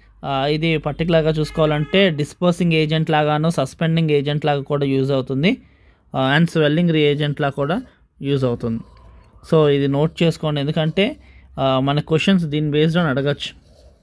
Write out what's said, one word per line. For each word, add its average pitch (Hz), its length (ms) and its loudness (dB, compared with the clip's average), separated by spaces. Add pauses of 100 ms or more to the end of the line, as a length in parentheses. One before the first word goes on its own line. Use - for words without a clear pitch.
(260)
ఆ, 139 200 -2
ఇది 156 320 0
పర్టికులర్గా 160 520 0
చూసుకోవాలంటే 156 800 0
డిస్పర్సింగ్ 170 640 -2
ఏజెంట్ 160 380 0
లాగాను, 151 380 2
సస్పెండింగ్ 165 600 -2
ఏజెంట్ 147 360 0
లాగా 147 160 0
కూడా 143 240 -2
యూజ్ 135 260 0
అవుతుంది. 139 500 -2 (540)
ఆ, 135 240 2
and 165 100 2
స్వెల్లింగ్ 160 400 2
రియేజెంట్ 147 520 0
లాగా 143 100 0
కూడా 151 300 -4 (400)
యూజ్ 139 240 -2
అవుతుంది. 117 380 -4 (680)
So, 156 160 6
ఇది 143 180 2
నోట్ 143 360 0
చేసుకోండి, 156 380 -2
ఎందుకంటే, 160 580 -2 (400)
ఆ, 131 200 2
మన 139 200 0
క్వశ్చన్స్ 170 460 0
దీని 151 240 -2
based 151 220 2
on 160 60 0
అడగచ్చు. 143 640 -2 (420)